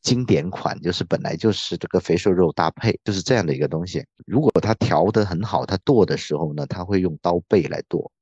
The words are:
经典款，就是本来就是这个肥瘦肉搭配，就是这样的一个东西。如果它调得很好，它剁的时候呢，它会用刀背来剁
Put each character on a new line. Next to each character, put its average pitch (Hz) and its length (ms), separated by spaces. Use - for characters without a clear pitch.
经 123 240
典 85 240
款， - 320
就 85 100
是 - 120
本 85 180
来 - 140
就 107 160
是 - 260
这 85 100
个 90 120
肥 85 180
瘦 95 140
肉 87 200
搭 80 200
配， - 320
就 107 100
是 95 80
这 107 140
样 107 100
的 76 80
一 65 60
个 73 80
东 80 180
西。 90 180
如 113 160
果 147 100
它 107 140
调 87 360
得 107 140
很 90 180
好， 95 220
它 98 200
剁 117 200
的 71 120
时 - 180
候 76 180
呢， 73 140
它 87 160
会 95 180
用 85 200
刀 87 260
背 95 160
来 76 240
剁 - 240